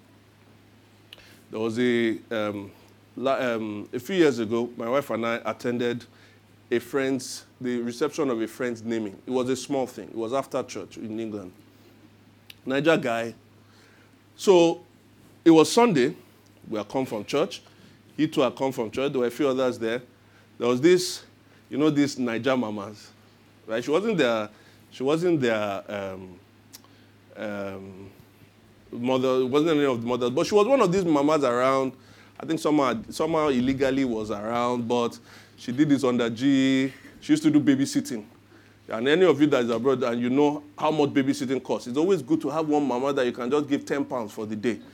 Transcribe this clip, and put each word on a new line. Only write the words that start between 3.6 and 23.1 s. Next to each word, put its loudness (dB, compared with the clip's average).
a -6
few -6
years 4
ago, -2
my -8
wife 0
and -2
I -2
attended -4
a 0
friend's, -4
the -2
reception -2
of -2
a -2
friend's -6
naming. -4
It -8
was -2
a 0
small -4
thing. -14
It -16
was -4
after -4
church -14
in -10
England. -10
Niger 2
guy. -4
So 4
it 10
was 8
Sunday. 4
We -6
had -6
come -2
from -8
church. -2
He 0
too -2
had 0
come -2
from -6
church. -2
There -2
were 0
a -2
few 0
others 0
there. -4
There -2
was 0
this, 2
you -8
know, 4
these 0
Niger 0
mamas, -8